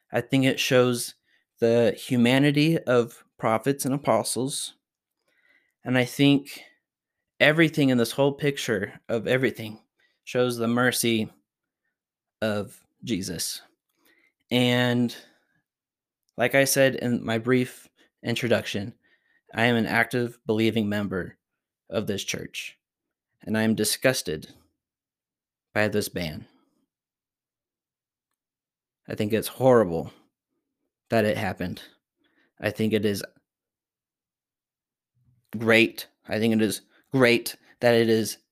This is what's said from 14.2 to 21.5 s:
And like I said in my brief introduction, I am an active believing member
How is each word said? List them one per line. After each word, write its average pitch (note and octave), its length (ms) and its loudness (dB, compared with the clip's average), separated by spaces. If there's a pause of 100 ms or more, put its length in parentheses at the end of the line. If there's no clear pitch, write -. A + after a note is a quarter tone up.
And B2 640 2 (1200)
like B2 180 0
I C#3 80 4
said C3+ 320 2
in B2 280 -2
my A2+ 140 -2
brief B2+ 520 -2 (340)
introduction, A2+ 680 -2 (600)
I A2+ 120 0
am A#2+ 100 2
an A2+ 100 0
active A#2 600 -2
believing A2 420 0
member F#2+ 500 -6 (520)